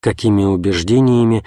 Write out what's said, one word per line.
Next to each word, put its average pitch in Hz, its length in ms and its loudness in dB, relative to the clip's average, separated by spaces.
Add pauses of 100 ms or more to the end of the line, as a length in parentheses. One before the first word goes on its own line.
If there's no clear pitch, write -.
Какими 107 440 0
убеждениями 107 1040 0